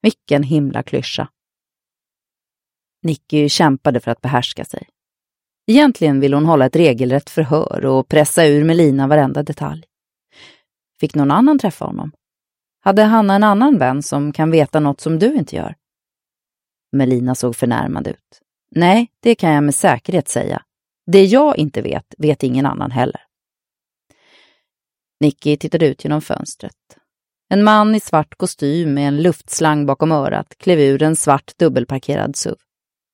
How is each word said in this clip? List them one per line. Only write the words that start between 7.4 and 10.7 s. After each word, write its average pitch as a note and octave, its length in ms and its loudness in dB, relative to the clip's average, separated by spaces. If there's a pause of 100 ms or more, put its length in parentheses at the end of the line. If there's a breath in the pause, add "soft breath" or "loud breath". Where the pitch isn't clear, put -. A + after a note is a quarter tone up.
och C3 220 0
pressa D3+ 380 2
ur D3 180 4
Melina D3+ 440 2
varenda D3 360 0
detalj. D3+ 400 -12 (1160 soft breath)